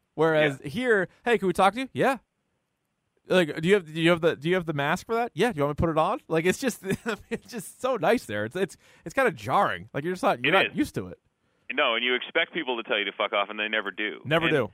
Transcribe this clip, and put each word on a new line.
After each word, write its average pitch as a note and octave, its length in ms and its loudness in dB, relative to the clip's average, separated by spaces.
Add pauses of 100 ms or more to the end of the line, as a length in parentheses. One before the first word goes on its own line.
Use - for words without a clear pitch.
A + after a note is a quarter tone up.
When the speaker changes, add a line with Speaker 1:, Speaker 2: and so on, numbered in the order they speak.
(160)
Speaker 1:
Whereas D3+ 480 2
Speaker 2:
Yeah. C#3+ 60 -10
Speaker 1:
here, G#3 380 2 (180)
"Hey, A#3+ 120 4
can - 100 -2
we F3+ 60 0
talk G3 220 4
to B3+ 60 -6
you?" C4+ 120 -8
"Yeah." A3 240 2 (1080)
Like, E3 340 2
"Do D#3+ 60 0
you G3 80 6
have, F#3 100 0
do D#3 160 -6
you E3 80 6
have E3+ 120 4
the, D#3 140 2
do C#3+ 140 -4
you F3+ 60 4
have F3+ 100 -2
the E3 80 -4
mask D3+ 320 -2
for A3+ 100 -4
that?" A#3 180 -2
"Yeah." A3 180 0
"Do E3 80 -8
you C#3 40 2
want C#3+ 80 0
me D3 40 -6
to - 120 -4
put - 40 2
it D3+ 60 0
on?" F#3+ 300 0
Like, E3 180 0
it's F#3 140 2
just, C4 240 -4 (220)
<laughs> A3 240 -6
it's - 180 -10
just - 340 -12
so B3 140 -2
nice G#3 300 0
there. G#2 200 -4
It's, A#2 100 -10
it's, F#3 220 -4 (280)
it's E3+ 80 -12
kinda E3+ 180 2
jarring. A#2 600 -2
Like, C#3 100 -6
you're F3+ 100 -4
just F#3 100 -6
not, D#3+ 200 0
you're D3 100 2
Speaker 2:
It F#3+ 40 4
Speaker 1:
not D#3 140 4
Speaker 2:
is. - 40 -18
Speaker 1:
used - 200 -4
to F#2+ 120 -6
it. F2+ 120 -16 (540)
Speaker 2:
No, B2+ 220 2
and A#2 80 0
you B2 120 2
expect - 380 -4
people B2+ 220 -4
to A#2 80 -6
tell A2 160 -2
you G2+ 60 -2
to G2 80 -6
fuck G#2 180 -2
off, G2+ 180 0
and G#2+ 80 -10
they G#2+ 120 -4
never G#2 220 -2
do. G#2+ 340 -6
Speaker 1:
Never D#3+ 220 0
Speaker 2:
And D3+ 60 0
Speaker 1:
do. A#2+ 200 0